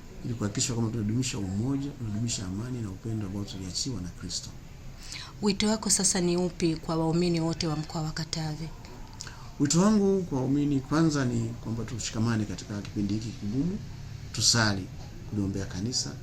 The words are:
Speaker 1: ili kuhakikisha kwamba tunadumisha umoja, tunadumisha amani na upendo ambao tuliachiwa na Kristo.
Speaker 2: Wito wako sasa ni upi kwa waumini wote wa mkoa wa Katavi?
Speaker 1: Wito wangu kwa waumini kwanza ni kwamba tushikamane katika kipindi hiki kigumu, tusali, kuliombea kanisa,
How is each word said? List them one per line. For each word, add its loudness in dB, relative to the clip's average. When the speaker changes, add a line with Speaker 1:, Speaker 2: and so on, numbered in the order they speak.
Speaker 1:
ili -2
kuhakikisha 0
kwamba 0
tunadumisha 0
umoja, -2
tunadumisha -4
amani -4
na -4
upendo -4
ambao -4
tuliachiwa -6
na -6
Kristo. -8
Speaker 2:
Wito 4
wako 2
sasa 4
ni 4
upi 2
kwa -2
waumini 4
wote 0
wa 0
mkoa -4
wa -2
Katavi? -4
Speaker 1:
Wito 6
wangu 6
kwa -2
waumini 4
kwanza 4
ni 2
kwamba -4
tushikamane 0
katika -6
kipindi 0
hiki -2
kigumu, -2
tusali, 4
kuliombea 0
kanisa, -2